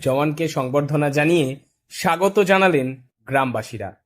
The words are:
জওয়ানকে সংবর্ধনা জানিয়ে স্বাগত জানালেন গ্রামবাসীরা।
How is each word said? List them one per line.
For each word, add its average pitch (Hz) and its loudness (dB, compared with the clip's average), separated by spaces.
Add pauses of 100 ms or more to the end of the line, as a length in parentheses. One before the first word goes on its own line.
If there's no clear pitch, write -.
জওয়ানকে 147 0
সংবর্ধনা 147 -2
জানিয়ে 147 2 (340)
স্বাগত 190 0
জানালেন 170 2 (240)
গ্রামবাসীরা। 113 -4